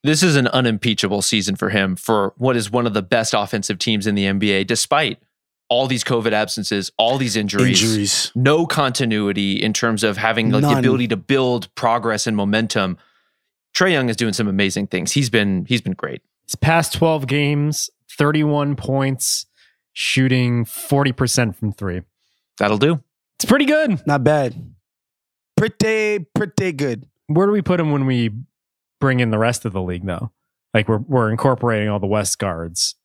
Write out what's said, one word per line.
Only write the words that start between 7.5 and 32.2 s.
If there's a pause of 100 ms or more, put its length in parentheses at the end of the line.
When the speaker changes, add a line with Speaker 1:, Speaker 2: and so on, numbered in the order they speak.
Speaker 2:
Injuries.
Speaker 1:
no
continuity
in
terms
of
having,
like,
the
Speaker 2:
None.
Speaker 1:
ability
to
build
progress
and
momentum. (760)
Trae
Young
is
doing
some
amazing
things.
He's
been,
he's
been
great. (220)
Speaker 3:
His
past
twelve
games, (180)
thirty-one
points, (460)
shooting
forty
percent
from
three. (560)
Speaker 1:
That'll
do. (380)
Speaker 3:
It's
pretty
good.
Speaker 2:
Not
bad. (1000)
Pretty,
pretty
good. (200)
Speaker 3:
Where
do
we
put
him
when
we (680)
bring
in
the
rest
of
the
league,
though? (420)
Like,
we're,
we're
incorporating
all
the
West